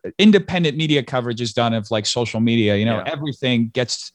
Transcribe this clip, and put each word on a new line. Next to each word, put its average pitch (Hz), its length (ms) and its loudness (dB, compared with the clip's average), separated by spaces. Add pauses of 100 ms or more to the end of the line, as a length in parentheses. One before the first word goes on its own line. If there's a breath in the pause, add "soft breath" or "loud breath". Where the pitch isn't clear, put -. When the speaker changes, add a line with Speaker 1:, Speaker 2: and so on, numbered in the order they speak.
(180)
Speaker 1:
independent 185 580 4
media 156 260 0
coverage 120 380 -4
is 117 120 -4
done 117 220 2
of, 110 180 -4
like, 107 140 -2
social 113 340 -2
media. 113 360 2
You 107 100 0
know, 113 100 0
Speaker 2:
Yeah. 131 160 -6
Speaker 1:
everything 131 560 -2
gets - 460 -4